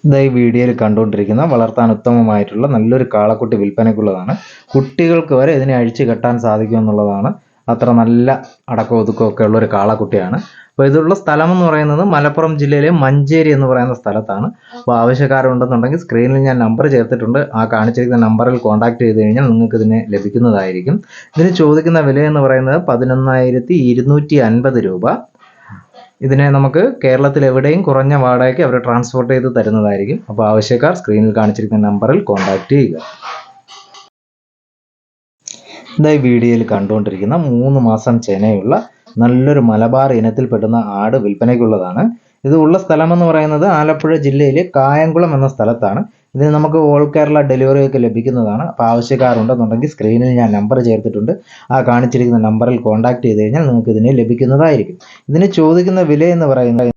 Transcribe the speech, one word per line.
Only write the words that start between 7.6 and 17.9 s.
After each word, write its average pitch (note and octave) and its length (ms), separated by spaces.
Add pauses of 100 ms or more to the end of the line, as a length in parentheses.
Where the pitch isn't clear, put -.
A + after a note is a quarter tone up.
അത്ര A#2 160 (140)
നല്ല A#2+ 260 (440)
അടക്കവും A2+ 320
ഒതുക്കവും A2 280
ഒക്കെ A2+ 160
ഉള്ള A2 140
ഒരു G#2 140
കാളക്കുട്ടിയാണ്. G#2+ 640 (320)
അപ്പോൾ C#3 180
ഇതുള്ള D#3 320
സ്ഥലം D#3 320
എന്ന് F3+ 160
പറയുന്നത് D3+ 340 (120)
മലപ്പുറം D3 460
ജില്ലയിലെ C#3+ 300 (120)
മഞ്ചേരി C#3+ 540
എന്ന് C3+ 140
പറയുന്ന B2+ 300
സ്ഥലത്താണ്. G#2+ 460 (320)
അപ്പോൾ A#2+ 220
ആവശ്യക്കാരുണ്ടെന്നുണ്ടെങ്കിൽ B2+ 1040
സ്ക്രീനിൽ B2+ 460
ഞാൻ B2+ 160
നമ്പർ A2+ 300
ചേർത്തിട്ടുണ്ട്. A#2+ 440 (200)
ആ A2+ 40 (100)
കാണിച്ചിരിക്കുന്ന A#2 540